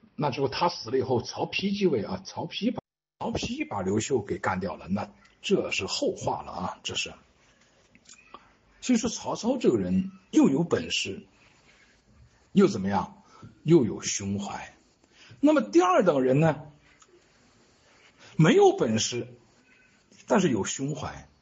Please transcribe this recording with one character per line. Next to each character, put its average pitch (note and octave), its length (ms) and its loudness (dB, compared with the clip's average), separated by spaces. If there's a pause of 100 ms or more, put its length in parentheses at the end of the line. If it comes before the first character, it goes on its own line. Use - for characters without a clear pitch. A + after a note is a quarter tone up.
(160)
那 D3 160 -2
之 C#3 100 -6
后 C#3 60 2
他 F3 200 -2
死 - 220 -6
了 C3 80 0
以 B2+ 60 0
后， B2 180 0
曹 - 240 -8
丕 G3+ 320 -4
继 G3+ 80 0
位 C3 180 0
啊， F#2+ 220 -8
曹 - 220 -10
丕 - 260 -4
把， - 80 -10 (380)
曹 G3+ 120 -6
丕 B3 360 -6
把 G2 160 -6
刘 G2 160 -2
秀 B2 200 -2
给 G2 200 -6
干 F#2 200 -2
掉 F#2 160 -6
了， - 120 -16
那 G2 240 -4 (320)
这 F3+ 260 0
是 - 160 -4
后 - 300 -4
话 - 260 -6
了 - 100 -14
啊， - 300 -8
这 - 140 -8
是。 - 180 -6 (1700)
所 B3+ 140 2
以 - 20 4
说 A3+ 140 -2
曹 C3+ 240 -6
操 B3 240 -2
这 A3+ 100 2
个 B2 80 4
人 F#2 340 -2 (200)
又 C#4 180 6
有 C#3 140 2
本 - 260 -2
事， - 320 -6 (1300)
又 F#3+ 160 6
怎 G#2 140 -4
么 F#2+ 80 -2
样？ F#2+ 260 -2 (480)
又 D3+ 220 6
有 E2 160 -4
胸 G2+ 360 -4
怀。 - 360 -10 (680)
那 D4 140 6
么 C#4+ 80 4
第 - 200 4
二 F4+ 220 4
等 D3 180 4
人 C3 200 4
呢？ D#3+ 240 2 (1700)
没 D#3+ 180 6
有 G4 220 6
本 A2 240 0
事， - 340 -6 (920)
但 A3+ 140 4
是 F3 80 2
有 G2+ 160 0
胸 C#3 280 -6
怀。 - 360 -12 (120)